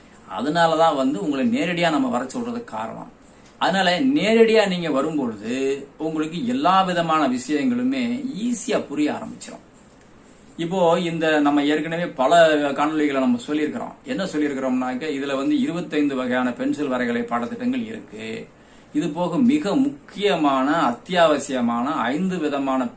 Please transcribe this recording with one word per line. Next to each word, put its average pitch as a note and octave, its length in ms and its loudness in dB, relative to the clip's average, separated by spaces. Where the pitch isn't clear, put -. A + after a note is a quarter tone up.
அதனாலதான் D#3+ 580 2
வந்து C3+ 240 0
உங்களை C3+ 280 -2
நேரடியா E3 420 0
நம்ம C3+ 180 0
வர A#2+ 160 -2
சொல்றதுக்கு A#2+ 400 -8
காரணம். - 480 -10
அதனால F3+ 420 2
நேரடியா G#3 680 6
நீங்க F3 220 -2
வரும்பொழுது C3+ 1000 -2
உங்களுக்கு D#3 480 -4
எல்லா D#3+ 360 4
விதமான E3 460 0
விஷயங்களுமே B2 960 -2
ஈஸியா A3+ 440 -2
புரிய C#3 260 -2
ஆரம்பிச்சிடும். - 520 -12
இப்போ E3+ 440 2
இந்த D#3+ 400 0
நம்ம C#3+ 240 2
ஏற்கனவே D#3+ 420 0
பல D#3 500 6
காணொளிகளை D3 480 0
நம்ம B2 260 2
சொல்லியிருக்கிறோம். C3 460 -4
என்ன D#3 200 -4
சொல்லியிருக்கிறோம்னாக்க, C3 800 -2
இதுல C#3 340 -4
வந்து C#3+ 240 0
இருபத்தைந்து D3+ 540 -2
வகையான B2+ 380 -2
பென்சில் C#3+ 380 -4
வரைகலை A#2+ 320 -2
பாடத்திட்டங்கள் A#2+ 640 -4
இருக்கு. A2 600 -12
இது E3 160 0
போக E3 300 -2
மிக G3+ 360 2
முக்கியமான, D3 1160 0
அத்தியாவசியமான B2+ 920 0
ஐந்து D#3 540 -2
விதமான C#3 460 -2